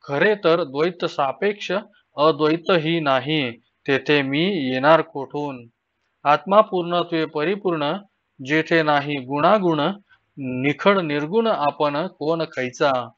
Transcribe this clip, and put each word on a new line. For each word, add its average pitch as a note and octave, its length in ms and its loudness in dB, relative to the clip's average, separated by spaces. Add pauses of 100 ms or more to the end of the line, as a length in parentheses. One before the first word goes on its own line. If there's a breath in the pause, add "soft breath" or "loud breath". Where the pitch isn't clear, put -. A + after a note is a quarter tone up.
खरे E3+ 300 2
तर F3 300 2
द्वैत D#3+ 400 -4
सापेक्ष F3+ 680 -4 (440 soft breath)
अद्वैतही D#3+ 840 2
नाही, C#3 560 0
तेथे C#3 640 -2
मी D3 500 -2
येणार D3 280 4
कोठून? C#3 680 -8 (580)
आत्मा D3+ 360 4
पूर्णत्वे E3+ 640 0
परिपूर्ण, D#3 680 -2 (520)
जेथे D#3 380 2
नाही D3 320 0
गुणागुण, D#3 680 0 (580 soft breath)
निखळ C#3 640 0
निर्गुण D#3 460 -2
आपण D3 600 0
कोण E3 360 -4
कैचा? B2+ 760 -2